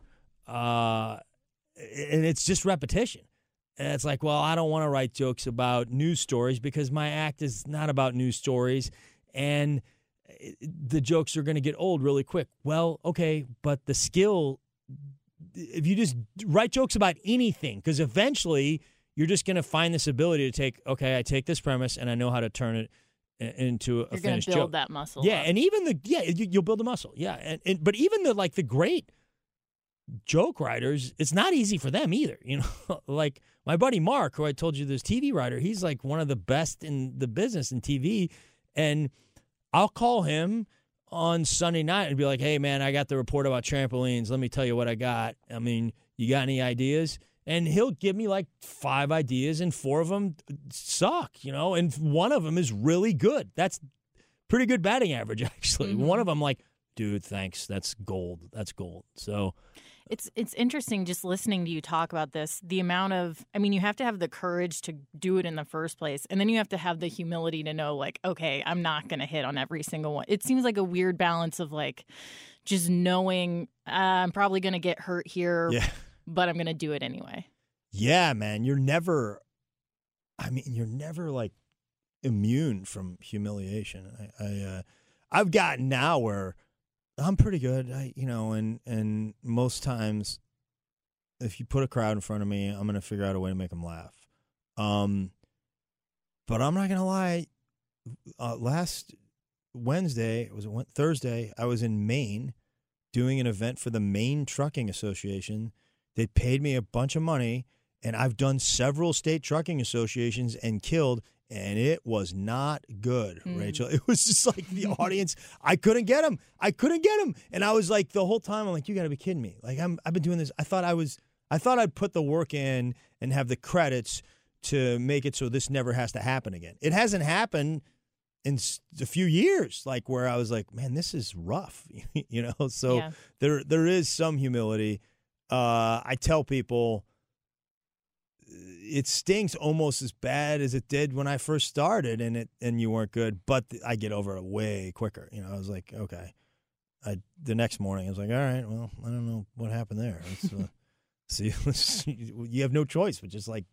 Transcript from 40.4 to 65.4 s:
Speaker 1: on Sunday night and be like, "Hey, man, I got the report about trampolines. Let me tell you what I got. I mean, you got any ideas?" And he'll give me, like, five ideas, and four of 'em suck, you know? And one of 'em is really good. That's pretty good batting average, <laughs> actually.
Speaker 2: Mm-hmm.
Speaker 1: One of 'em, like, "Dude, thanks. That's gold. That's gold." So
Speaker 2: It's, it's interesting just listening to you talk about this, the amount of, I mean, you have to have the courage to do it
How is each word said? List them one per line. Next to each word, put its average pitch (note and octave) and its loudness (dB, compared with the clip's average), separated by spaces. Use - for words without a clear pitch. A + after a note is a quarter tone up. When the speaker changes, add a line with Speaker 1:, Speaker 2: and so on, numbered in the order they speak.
Speaker 1:
on E3 2
Sunday E3+ 2
night F3+ 2
and C#3 -2
be C#3+ 2
like, C3+ 0
"Hey, D3 2
man, C#3 0
I C#3 2
got C#3+ 0
the C#3 0
report C#3 0
about B2+ 0
trampolines. B2+ 0
Let C3 0
me B2 0
tell C3 -2
you A#2+ 2
what A#2+ 2
I A#2 0
got. A#2 -2
I A#2 -8
mean, A#2 0
you A#2 0
got C3+ 4
any C3 0
ideas?" C3 0
And E3 0
he'll G#3+ 4
give F#3+ -2
me, A3 -2
like, G3 0
five C#3 0
ideas, D3 0
and F3 0
four C#3 0
of E3 0
'em G3 -2
suck, - -2
you C#3 -8
know? E3 0
And E3+ 2
one D#3+ 4
of A3 2
'em D#3+ 0
is C#3 2
really E3 4
good. F#3+ 2
That's F3 0
pretty B3 6
good A3 4
batting G3+ 4
average, A2+ -4
<laughs> - -4
actually. - -2
Speaker 2:
Mm-hmm. A#2 2
Speaker 1:
One F3+ 4
of G3+ 2
'em, D3+ 2
like, C#3 0
"Dude, G#2 -2
thanks. F#2+ -6
That's F#2+ -6
gold. F2+ -8
That's G#2+ -8
gold." F2 -12
So G2+ -4
Speaker 2:
It's, - -8
it's B3 -4
interesting A#3+ -2
just F3+ -6
listening F#3+ -2
to E3 -4
you D#3+ -4
talk E3 -2
about D#3 -4
this, D#3 -6
the F#3 -2
amount F#3 0
of, F3 -4
I G#3 -4
mean, G3+ 2
you F#3+ 2
have G#3 0
to C4+ -2
have A3 -2
the E3+ 0
courage F3 -4
to D#3+ -10
do F#3 2
it F3 0